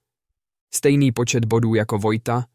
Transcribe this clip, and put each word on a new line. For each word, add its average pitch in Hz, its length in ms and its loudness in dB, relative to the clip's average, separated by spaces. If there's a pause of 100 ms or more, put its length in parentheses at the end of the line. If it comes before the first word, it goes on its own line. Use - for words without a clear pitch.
(760)
Stejný 143 380 2
počet 120 320 -2
bodů 113 300 2
jako 107 240 0
Vojta, 110 460 -2 (100)